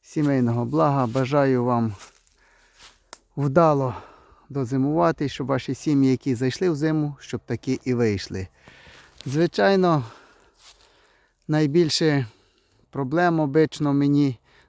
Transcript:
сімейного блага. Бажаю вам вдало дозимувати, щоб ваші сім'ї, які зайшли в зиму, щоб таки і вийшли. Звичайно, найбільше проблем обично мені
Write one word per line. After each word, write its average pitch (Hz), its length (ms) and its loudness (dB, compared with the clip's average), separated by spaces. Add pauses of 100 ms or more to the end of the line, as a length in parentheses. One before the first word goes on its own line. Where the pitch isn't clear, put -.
сімейного 127 640 0
блага. 139 420 0
Бажаю 131 560 0
вам 117 320 0 (1400)
вдало 143 580 2 (540)
дозимувати, 139 800 0
щоб 131 180 -8
ваші 135 280 -4
сім'ї, 139 360 2
які 127 240 -2
зайшли 131 340 -2
в 160 60 0
зиму, 151 440 -2
щоб - 260 -10
таки 127 380 -6
і 127 100 -2
вийшли. 101 540 -2 (760)
Звичайно, 170 800 2 (1400)
найбільше 151 800 0 (600)
проблем 160 500 0
обично 147 540 0
мені 143 460 2 (300)